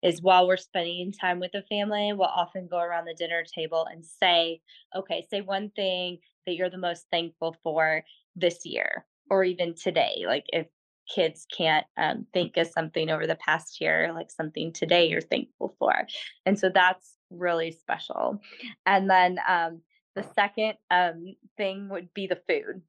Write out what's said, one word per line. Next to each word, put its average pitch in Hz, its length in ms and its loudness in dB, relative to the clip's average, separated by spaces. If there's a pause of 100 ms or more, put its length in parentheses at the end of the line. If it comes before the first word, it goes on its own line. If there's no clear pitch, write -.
is 165 180 0
while 185 260 8
we're 185 100 4
spending 180 560 -6
time 180 260 -2
with 180 140 -8
the 196 160 -8
family, 208 440 0
we'll 190 140 2
often 180 400 -2
go 175 120 -2
around 170 260 -2
the 170 80 -10
dinner 165 320 -4
table 160 440 -4
and 165 160 -18
say, 165 540 2 (340)
"Okay, 180 360 -6
say 202 100 -4
one 196 300 -4
thing 180 500 -4 (260)
that 175 100 -4
you're 180 140 -2
the 180 80 -12
most 175 320 -6
thankful 165 540 -4
for 160 400 0 (320)
this 175 300 0
year - 400 -4 (240)
or 190 160 4
even 175 280 -2
today." 160 540 0
Like, 131 220 0
if 160 180 -2 (460)
kids 160 320 0 (100)
can't, 160 300 2 (120)
um, - 360 -2
think 175 240 0
of 165 100 4
something 160 440 -4
over 156 160 -2
the 165 80 0
past - 440 -2
year, 160 340 2
like, 165 180 -10
something 160 420 -6
today 170 340 4
you're 170 140 0
thankful - 560 -4
for. - 300 2 (400)
And 196 120 2
so 190 100 0
that's 185 500 2 (100)
really 175 420 -2
special. - 680 -4 (460)
And 196 200 4
then, 185 300 6 (100)
um, 165 360 0 (320)
the 196 80 -8 (100)
second, 214 460 0 (100)
um, 180 460 2 (220)
thing 196 320 -4
would 185 260 -10
be 196 100 -6
the 180 220 -2
food 170 420 -2